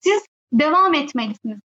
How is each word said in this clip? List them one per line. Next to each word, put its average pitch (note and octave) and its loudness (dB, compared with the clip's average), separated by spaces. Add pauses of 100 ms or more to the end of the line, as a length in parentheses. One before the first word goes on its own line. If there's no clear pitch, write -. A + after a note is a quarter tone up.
Siz G4 0 (300)
devam E4 2
etmelisiniz. A3+ -6 (120)